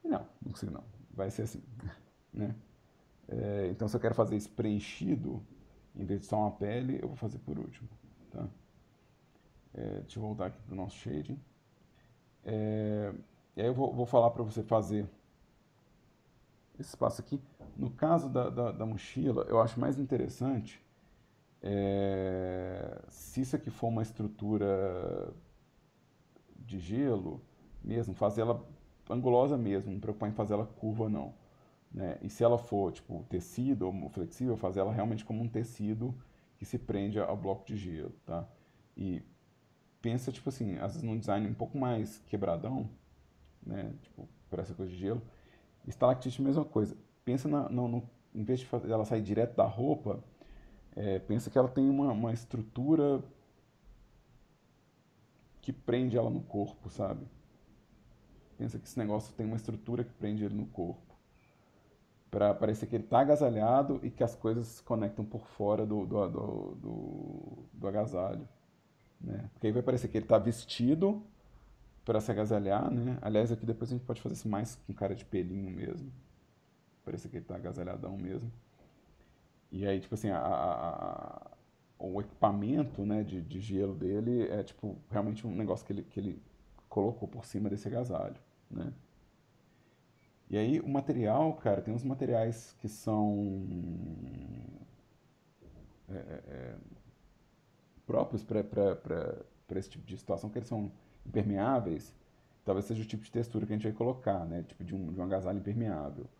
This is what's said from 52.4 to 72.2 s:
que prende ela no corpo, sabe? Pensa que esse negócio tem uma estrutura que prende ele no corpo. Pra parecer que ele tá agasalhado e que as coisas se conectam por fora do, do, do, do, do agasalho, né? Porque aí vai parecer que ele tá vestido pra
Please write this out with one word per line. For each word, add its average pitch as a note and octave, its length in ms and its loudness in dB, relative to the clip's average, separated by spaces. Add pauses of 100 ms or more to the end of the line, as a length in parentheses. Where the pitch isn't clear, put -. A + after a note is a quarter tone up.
que B2+ 120 -4
prende B2 440 2
ela A#2 120 4
no - 120 0
corpo, - 500 -6
sabe? G#2 340 -4 (1300)
Pensa A#2 240 -6
que - 40 -20
esse - 140 -8
negócio G#2+ 360 0
tem A2 120 -4
uma A2 80 -2
estrutura A#2 480 -4
que B2 100 -6
prende G#2+ 320 -2
ele G#2 120 -2
no G2+ 100 -4
corpo. - 480 -6 (1120)
Pra G2+ 240 6
parecer G#2+ 360 0
que A#2+ 80 -2
ele G#2+ 80 0
tá B2 160 6
agasalhado C3+ 840 6
e B2+ 80 -4
que - 140 2
as A#2 100 0
coisas A2+ 320 0
se - 160 -16
conectam G#2+ 420 -2
por G#2+ 220 -8
fora G#2+ 400 2
do, G#2 180 0
do, G2+ 240 2
do, G#1 460 -4
do, G1+ 840 -8 (140)
do - 140 -8
agasalho, G#2 600 -2 (720)
né? G#2+ 320 -6
Porque - 160 -2
aí G#2+ 40 2
vai A#2+ 100 2
parecer B2 260 0
que - 100 -2
ele - 80 -2
tá A2 100 8
vestido C#3 840 2 (800)
pra A2 160 2